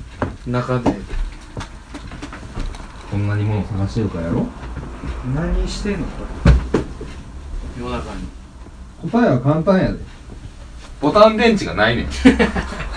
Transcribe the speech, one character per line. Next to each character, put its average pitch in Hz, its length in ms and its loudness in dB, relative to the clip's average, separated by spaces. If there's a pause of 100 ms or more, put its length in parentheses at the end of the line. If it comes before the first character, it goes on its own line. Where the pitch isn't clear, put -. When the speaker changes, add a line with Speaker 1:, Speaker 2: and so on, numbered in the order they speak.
(460)
Speaker 1:
中 123 340 0
で。 - 180 0 (2000)
Speaker 2:
こ 101 60 -2
ん 101 100 0
な 101 100 0
に 104 80 2
物 107 220 0
探 98 220 -2
し - 60 -6
て 113 80 0
る 95 80 0
か 90 80 -6
ら 82 80 -2
や 85 60 -2
ろ？ - 140 0 (880)
Speaker 1:
何 175 320 0
し - 160 -6
て 202 140 0
ん 170 40 -4
の、 120 60 -2
こ - 200 -8 (480)
れ？ - 60 2 (1000)
夜 123 80 -6
中 117 240 -6
に。 92 140 -8 (840)
Speaker 2:
答 233 160 4
え 175 40 6
は 127 100 2
簡 151 220 2
単 190 160 6
や 151 140 4
で。 - 60 -6 (1040)
ボ 143 100 4
タ 208 180 10
ン 220 100 4
電 233 160 6
池 196 100 0
が 82 100 -4
な 104 160 6
い 120 60 2
ね 113 60 0
ん。 - 60 -4
<laughs> - 40 -4 (840)